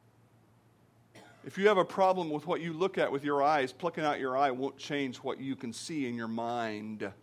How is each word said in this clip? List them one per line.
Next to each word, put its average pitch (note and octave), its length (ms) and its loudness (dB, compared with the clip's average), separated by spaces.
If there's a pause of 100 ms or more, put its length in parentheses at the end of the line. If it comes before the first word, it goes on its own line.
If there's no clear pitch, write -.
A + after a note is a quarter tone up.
(1400)
If - 140 -10
you G3 100 8
have G#3 100 6
a E3+ 60 6
problem F#3 460 2
with D3+ 160 -4
what E3 140 0
you E3 120 -6
look F#3 260 -2
at D3 120 2
with C#3 140 -2
your C#3+ 180 2
eyes, C#3 300 4
plucking E3+ 320 -4
out C#3 160 0
your C3 160 -2
eye C#3 140 4
won't C3 260 -4
change C#3 420 -4
what - 220 -6
you C3+ 160 -4
can A#2+ 160 -8
see D3 340 -4
in A#2+ 80 -2
your A#2 140 -4
mind A2 800 -4 (120)